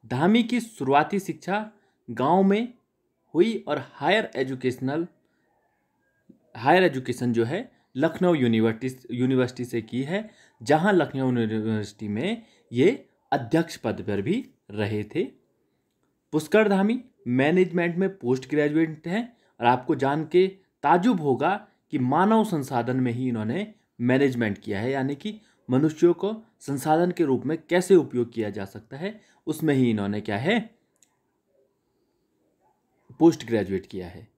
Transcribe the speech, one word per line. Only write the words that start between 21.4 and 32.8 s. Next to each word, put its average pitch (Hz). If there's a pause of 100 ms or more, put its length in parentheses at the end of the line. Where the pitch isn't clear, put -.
कि 127
मानव 185
संसाधन 131
में 127
ही 127
इन्होंने 120 (280)
मैनेजमेंट 120
किया 98
है, 120
यानी 135
कि 214 (280)
मनुष्यों 156
को 208 (160)
संसाधन 156
के 170
रूप 123
में 156 (120)
कैसे 180
उपयोग 123
किया 107
जा 98
सकता 107
है, 196 (260)
उसमें 156
ही 127
इन्होंने 104
क्या 101
है, 190 (2500)